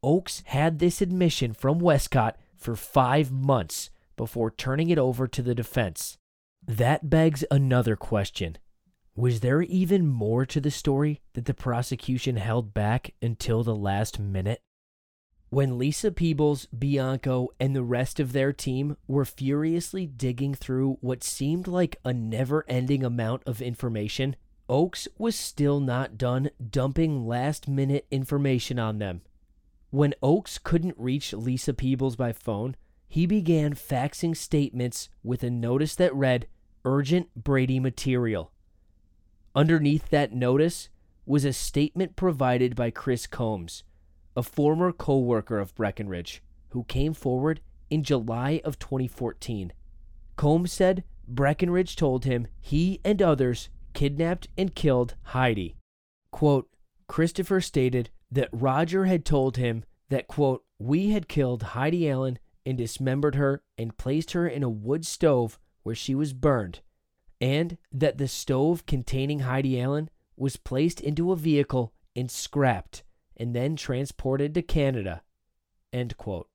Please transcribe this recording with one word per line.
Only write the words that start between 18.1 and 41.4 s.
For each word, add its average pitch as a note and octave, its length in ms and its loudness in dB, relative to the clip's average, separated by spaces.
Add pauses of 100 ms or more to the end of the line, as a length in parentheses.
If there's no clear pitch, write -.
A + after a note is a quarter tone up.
of C3+ 140 -2
their C#3 220 2
team C#3 420 -4 (100)
were C3+ 200 2
furiously E3 800 -2
digging C3 480 -4
through C3+ 480 -2
what B2+ 200 -4
seemed E3+ 460 -2
like F3+ 380 0
a B2+ 80 0
never-ending B2+ 920 0
amount A#2+ 400 -2
of A#2 160 -6
information, B2 760 -4 (320)
Oakes D#3+ 400 0 (120)
was A3+ 180 0
still C#3+ 420 0
not B2+ 380 -2
done B2+ 340 0 (200)
dumping C3+ 560 0
last-minute C3+ 840 0
information C3+ 680 0
on A2 200 -2
them. F#2 220 -4 (680)
When C#3+ 320 2
Oakes D#3+ 340 2
couldn't D#3+ 400 -2
reach B2+ 380 -4
Lisa B2+ 400 -2
Peebles C3 420 -2
by A#2+ 160 -2
phone, A2+ 420 -4 (320)
he E3 200 0
began D#3+ 480 2
faxing C#3+ 600 -4
statements B2 760 -2 (120)
with A#2+ 200 -4
a B2 80 -2
notice B2 460 0
that F3+ 180 2
read, C3 320 2 (360)
"Urgent C#3 540 2
Brady C3 420 2
material." B2 760 0 (1000)
Underneath D3+ 540 4
that C#3+ 240 2
notice B2+ 560 0 (380)
was C#3 180 2